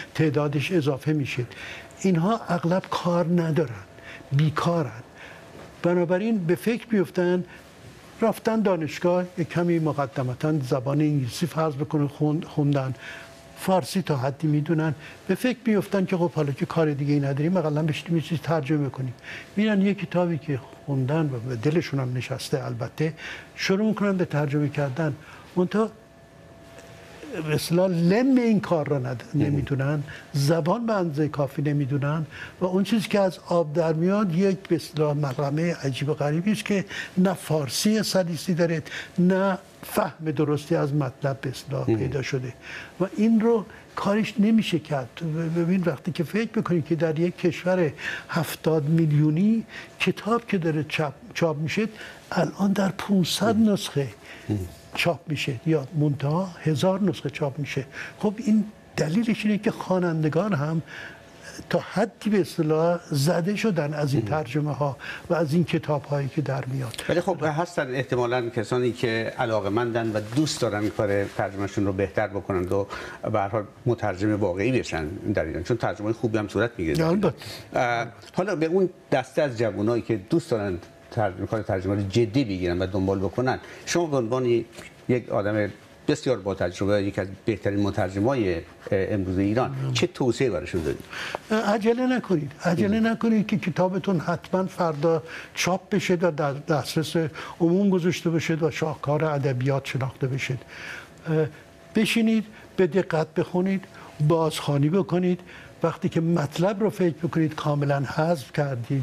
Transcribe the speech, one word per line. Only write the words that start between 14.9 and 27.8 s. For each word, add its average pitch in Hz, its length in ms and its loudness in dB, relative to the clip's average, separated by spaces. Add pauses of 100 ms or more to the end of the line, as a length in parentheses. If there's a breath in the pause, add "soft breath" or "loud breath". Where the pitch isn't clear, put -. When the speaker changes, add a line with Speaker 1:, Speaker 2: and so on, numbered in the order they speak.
Speaker 1:
به 190 60 2
فکر 247 320 0
می‌افتن 202 380 2
که 190 120 0
خب 170 140 2
حالا 147 220 -2
که 160 140 -4
کار 156 280 2
دیگه 143 200 0
ای 147 60 4
نداریم، 143 360 0
اقلاً 151 260 0
بشینیم 165 340 -2
یه 156 60 2
چیز 165 200 -4
ترجمه 147 460 0
کنیم. 127 260 -6 (420 loud breath)
می‌رن 208 260 4
یه 196 120 4
کتابی 175 440 0
که 135 220 -4 (260)
خوندن 143 460 0
و 120 160 -6
به 127 80 -4
دلشون 147 440 0
هم 127 160 -4
نشسته 123 480 -4
البته، 123 480 -4 (440 loud breath)
شروع 196 320 2
می‌کنن 202 280 2
به 180 80 0
ترجمه 147 440 0
کردن. 143 460 -2 (420 loud breath)
منتها 202 340 2 (1600)
به 151 60 2
اصطلاح 175 340 2